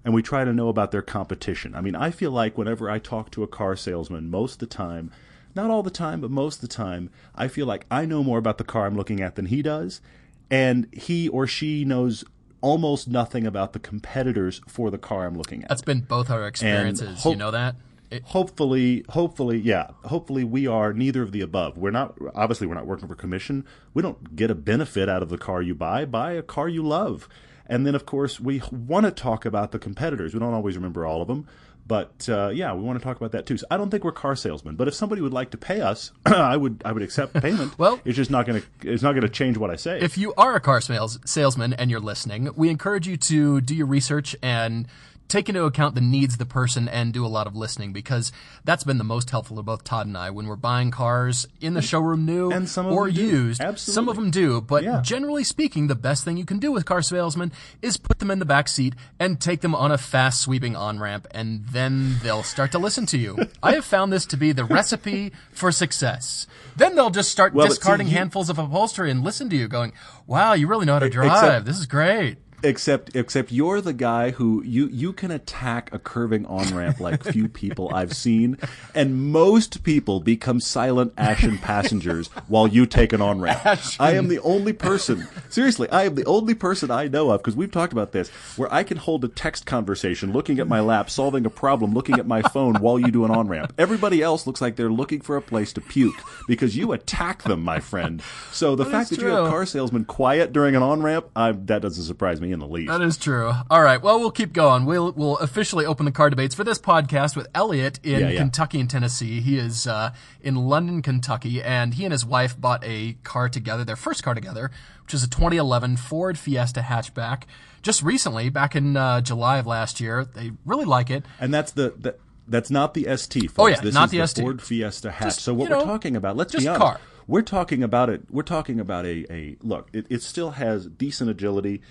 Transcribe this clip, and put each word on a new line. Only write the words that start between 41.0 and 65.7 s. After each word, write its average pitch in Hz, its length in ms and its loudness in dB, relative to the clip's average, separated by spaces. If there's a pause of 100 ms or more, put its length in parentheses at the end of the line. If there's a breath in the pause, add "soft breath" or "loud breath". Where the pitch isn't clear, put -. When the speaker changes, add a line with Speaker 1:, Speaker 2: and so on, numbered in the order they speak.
Speaker 2:
salesman 127 500 0
and 123 180 0
you're 113 80 -2
listening, 107 560 -6
we 160 140 4
encourage 175 360 -2
you 180 100 -4
to 147 440 4
do 131 140 -2
your 156 120 0
research 139 560 0
and 117 460 -2 (420 loud breath)
take 202 180 0
into 185 160 0
account 147 300 2
the 127 60 0
needs 131 340 4
of 117 40 -4
the 120 80 -6
person 123 420 0
and 117 240 -2
do 120 120 -4
a 113 40 -2
lot 107 180 -2
of 101 100 -10
listening, 110 360 -8
because 117 400 -4 (320 loud breath)
that's 170 200 2
been 135 140 2
the 110 60 0
most 113 260 -2
helpful 113 260 -6
to 107 60 -8
both 107 220 -6
Todd 110 220 -4
and 101 120 -8
I 90 120 -6
when 104 160 -8
we're 107 100 -8
buying 123 340 0
cars 123 560 0 (140)
in 160 140 -2
the 165 80 0
showroom, 160 440 2
new 175 240 0
Speaker 1:
And 185 180 -2
some 185 180 -4
of 190 60 0
Speaker 2:
or 196 140 4
Speaker 1:
them 185 80 0
do. 180 80 2
Speaker 2:
used. 127 380 2
Speaker 1:
Absolutely. 202 340 -6
Speaker 2:
Some 233 140 2
of 214 80 -2
them 208 140 0
do, 147 300 2
but 143 220 2
Speaker 1:
Yeah. 180 200 0
Speaker 2:
generally 277 420 -2
speaking, 160 420 0
the 143 80 0
best 131 300 -2
thing 170 120 -4
you 180 80 -4
can 190 140 -4
do 285 140 0
with 202 120 0
car 180 180 0
salesmen 175 500 -2 (280 loud breath)
is 226 160 -2
put - 220 -2
them 196 120 -2
in 196 100 0
the 180 40 -2
back 143 240 2
seat 127 260 0 (240 loud breath)
and 175 220 0
take 170 200 -2
them 165 140 2
on 139 180 2
a 143 60 2
fast 131 440 0
sweeping 123 340 -2
on-ramp, 104 540 -6
and 110 360 -6
then 131 560 0
they'll 110 200 0
start 135 300 -2
to 175 60 2
listen 202 280 0
to 147 120 0
you. 107 200 -2 (120)
Speaker 1:
<laughs> - 120 -12
Speaker 2:
I 190 100 6
have 302 120 2
found 196 280 2
this 185 140 0
to - 100 -4
be 151 160 4
the 131 120 0
recipe 202 680 0 (200 loud breath)
for 180 200 0